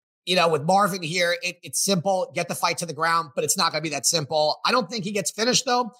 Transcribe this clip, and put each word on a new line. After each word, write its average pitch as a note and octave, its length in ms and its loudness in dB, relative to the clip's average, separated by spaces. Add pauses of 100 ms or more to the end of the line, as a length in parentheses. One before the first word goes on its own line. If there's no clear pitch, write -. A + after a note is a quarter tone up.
(240)
you F3 100 0
know, E3+ 140 6
with D3+ 140 2
Marvin F#3+ 400 2
here, F3 400 0
it, F3 200 -6
it's - 220 -4
simple, F#3 500 0
get E3+ 140 -2
the E3+ 60 -6
fight E3+ 240 0
to F3 80 -6
the D#3 80 -12
ground, E3 400 0
but E3+ 100 0
it's D3 140 -6
not E3+ 120 0
gonna D3+ 120 -4
be D#3 80 -4
that C#3 160 -6
simple. D3+ 580 0
I F#3 80 2
don't B3 160 0
think A3+ 160 -6
he G#3 80 -6
gets G3 180 -4
finished, A3+ 360 0
though, B3 320 0